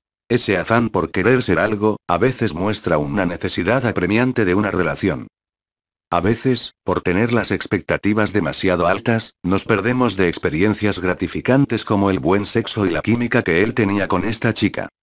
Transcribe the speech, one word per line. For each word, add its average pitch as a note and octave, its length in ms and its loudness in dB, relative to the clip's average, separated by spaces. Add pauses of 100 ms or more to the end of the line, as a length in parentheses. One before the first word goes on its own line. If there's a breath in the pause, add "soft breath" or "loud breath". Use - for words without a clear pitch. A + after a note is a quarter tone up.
(300)
Ese A2 280 2
afán A2+ 300 2
por E2 240 -2
querer A#2 320 2
ser E2 160 2
algo, G#2+ 380 0 (100)
a F2 100 2
veces A#2+ 360 0
muestra F#2 440 -2
una D2+ 280 -2
necesidad F#2 600 -2
apremiante G#2+ 600 0
de F2+ 100 2
una G#2 160 0
relación. E2 560 -2 (840)
A E2+ 100 2
veces, A#2 640 -2
por F2+ 180 -2
tener G#2+ 320 0
las G#2+ 180 0
expectativas G2 800 0
demasiado F2 560 0
altas, A2 540 0
nos F#2 240 0
perdemos A#2 500 0
de F#2 140 2
experiencias F#2+ 720 0
gratificantes F#2 840 0
como G2 260 2
el F#2+ 100 0
buen F#2 260 2
sexo A2 400 -2
y F2+ 60 0
la D#2 100 -2
química A#2 420 0
que F2 200 2
él A#2 100 0
tenía G2+ 340 0
con F#2 160 0
esta A2 300 -2
chica. - 360 -4 (140)